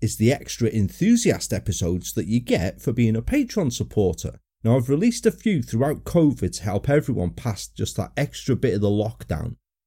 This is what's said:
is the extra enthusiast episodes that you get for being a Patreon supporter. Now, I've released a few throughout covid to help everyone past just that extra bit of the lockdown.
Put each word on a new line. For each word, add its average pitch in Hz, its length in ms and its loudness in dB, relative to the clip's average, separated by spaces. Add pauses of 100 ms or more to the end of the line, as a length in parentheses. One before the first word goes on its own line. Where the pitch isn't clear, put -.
is 107 160 -2
the 117 160 4
extra - 360 -2
enthusiast 175 840 2
episodes 90 640 -2
that 87 120 -2
you 113 140 0
get 190 420 -2
for 135 100 -2
being 113 220 2
a 113 80 -2
Patreon 226 500 -2
supporter. - 680 -2 (240)
Now, 117 120 6
I've 123 120 0
released 196 360 2
a 226 60 6
few 180 320 0
throughout 135 400 -2
covid 147 540 2
to - 80 -10
help 101 240 -2
everyone 117 420 2
past - 460 -8
just - 220 -6
that - 180 -4
extra - 400 -2
bit - 180 0
of 104 60 0
the 101 80 2
lockdown. 104 640 -2 (320)